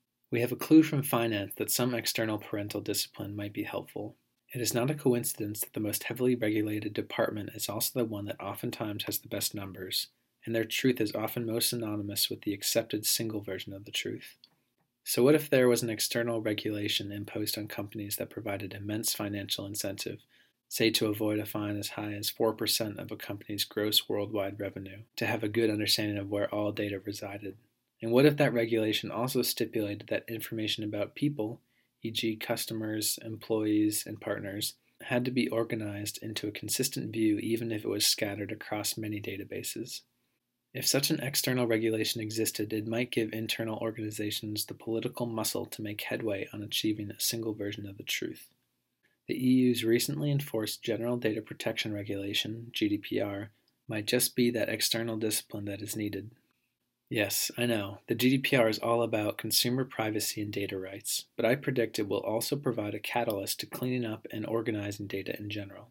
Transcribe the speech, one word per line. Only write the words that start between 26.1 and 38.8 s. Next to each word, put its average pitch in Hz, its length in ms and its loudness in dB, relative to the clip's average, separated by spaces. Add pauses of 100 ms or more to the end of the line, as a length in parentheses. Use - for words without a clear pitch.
of 98 120 -4
where 104 260 0
all 104 160 0
data 101 320 -2
resided? 101 540 -8 (440)
And 113 120 0
what 131 120 10
if 147 120 8
that 139 160 4
regulation 110 580 2
also 123 300 0
stipulated 104 640 -2
that - 220 -2
information 110 560 -4
about 104 300 -2
people, 120 440 0 (420)
e 113 80 -4
g 110 280 -2
customers, 110 840 -2
employees, 107 840 2
and 107 140 -8
partners, 101 540 -4 (260)
had 123 240 0
to 127 60 0
be 123 180 2
organized 107 720 -2
into 107 260 -4
a 101 40 -2
consistent 113 600 -2
view 107 280 4
even 113 340 0
if 107 100 -4
it 110 60 -2
was 104 160 2
scattered 101 480 0
across - 440 -4